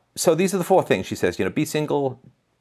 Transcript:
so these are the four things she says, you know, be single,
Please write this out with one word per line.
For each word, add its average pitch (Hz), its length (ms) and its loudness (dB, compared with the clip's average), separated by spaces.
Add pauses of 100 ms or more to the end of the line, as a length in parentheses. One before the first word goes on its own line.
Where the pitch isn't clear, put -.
(140)
so 160 220 2
these 185 180 0
are 190 40 -2
the 175 40 -2
four 175 220 4
things 95 220 0
she 101 100 -6
says, 90 220 0
you 98 60 -2
know, 92 60 -2
be 151 140 -2
single, 143 560 -4 (400)